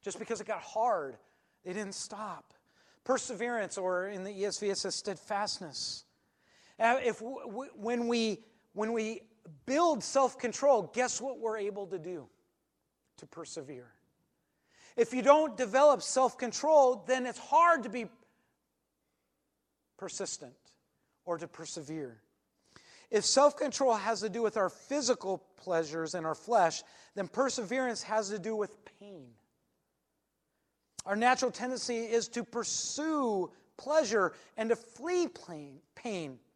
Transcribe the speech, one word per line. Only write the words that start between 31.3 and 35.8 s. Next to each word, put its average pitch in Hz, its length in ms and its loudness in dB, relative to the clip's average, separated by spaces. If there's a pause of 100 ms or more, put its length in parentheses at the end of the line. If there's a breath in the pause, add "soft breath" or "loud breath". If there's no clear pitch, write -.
tendency 240 480 -4
is 226 300 -2
to 233 140 -6
pursue 240 1040 -2 (280 soft breath)
pleasure 226 560 2 (240 loud breath)
and 220 120 -2
to 226 60 4
flee 330 520 -4
plain-, 147 520 -14 (160)